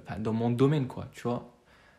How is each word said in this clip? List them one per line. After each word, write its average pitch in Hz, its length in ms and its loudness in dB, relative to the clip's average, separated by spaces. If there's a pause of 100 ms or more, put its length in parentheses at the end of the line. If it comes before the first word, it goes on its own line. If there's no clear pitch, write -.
enfin, - 160 -10
dans 110 140 -2
mon 117 180 2
domaine, 135 360 4
quoi, - 260 -10
tu - 100 -18
vois. - 340 -4 (420)